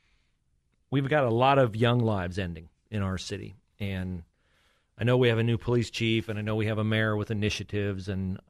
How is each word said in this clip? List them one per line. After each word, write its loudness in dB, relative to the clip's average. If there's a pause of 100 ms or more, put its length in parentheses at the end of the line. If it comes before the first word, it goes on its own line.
(920)
We've 0
got 2
a 2
lot 4
of 4
young 2
lives -2
ending -8 (200)
in -4
our -2
city. -10 (260)
And -6 (760)
I -4
know 4
we 4
have 4
a 2
new 2
police 0
chief, 0
and -6
I -4
know -2
we 0
have -2
a 0
mayor 2
with -4
initiatives, -2
and, -4 (100)